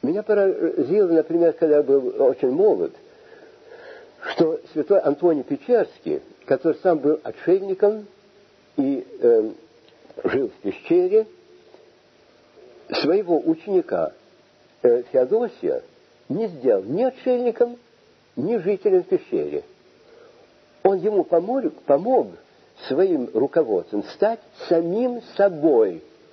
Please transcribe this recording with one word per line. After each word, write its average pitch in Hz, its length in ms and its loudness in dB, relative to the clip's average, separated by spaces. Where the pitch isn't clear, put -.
Меня 185 220 -4
поразило, 190 880 0
например, 165 420 2
когда 151 240 2
я 147 60 4
был 131 400 0
очень 123 280 2
молод, 143 420 0
что 165 280 0
святой - 280 0
Антоний 147 440 0
Печерский, 147 800 -4
который 147 360 0
сам 170 180 2
был 147 240 0
отшельником 196 840 -2
и, 135 280 -2
э, 113 280 4
жил 123 260 -2
в - 120 -20
пещере, 185 680 0
своего 170 380 0
ученика, 160 720 -2
э, 120 300 4
Феодосия 131 720 0
не 208 180 -4
сделал 120 360 0
ни 151 200 -4
отшельником, 240 720 -2
ни 208 220 -4
жителем 185 460 0
пещеры. - 600 -4
Он 196 160 2
ему 196 260 0
помог, 196 480 -2
помог 202 420 0
своим 147 460 0
руководством 110 720 -2
стать 220 240 -2
самим 208 520 -2
собой. 143 640 2